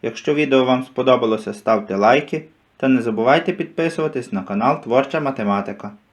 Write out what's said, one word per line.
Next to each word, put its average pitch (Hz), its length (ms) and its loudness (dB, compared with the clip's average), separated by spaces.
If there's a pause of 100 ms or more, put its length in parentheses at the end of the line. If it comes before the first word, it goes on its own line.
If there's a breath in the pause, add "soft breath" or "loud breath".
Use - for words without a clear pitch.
Якщо 117 320 -4
відео 135 320 2
вам 127 180 0
сподобалося, 113 680 0
ставте 104 420 -2
лайки 139 500 2 (320)
та 135 100 -2
не 131 140 4
забувайте 120 520 2
підписуватись 160 800 -4
на 95 120 -4
канал 110 400 -2
Творча 135 360 0
Математика. 101 720 -4 (220)